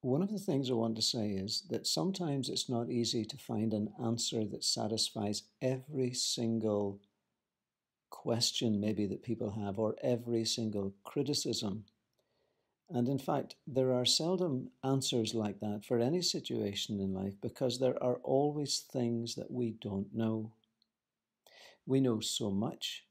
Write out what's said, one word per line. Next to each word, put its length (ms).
One 180
of 120
the 80
things 280
I 60
want 220
to 60
say 280
is 380
that 180
sometimes 640
it's 200
not 220
easy 340
to 140
find 340
an 280
answer 440
that 200
satisfies 800
every 520
single 880
question 680
maybe 260
that 160
people 280
have, 280
or 240
every 420
single 480
criticism. 800
And 180
in 120
fact, 340
there 280
are 120
seldom 680
answers 520
like 260
that 240
for 160
any 200
situation 800
in 160
life, 260
because 380
there 240
are 220
always 560
things 560
that 160
we 180
don't 420
know. 400
We 140
know 180
so 320
much 600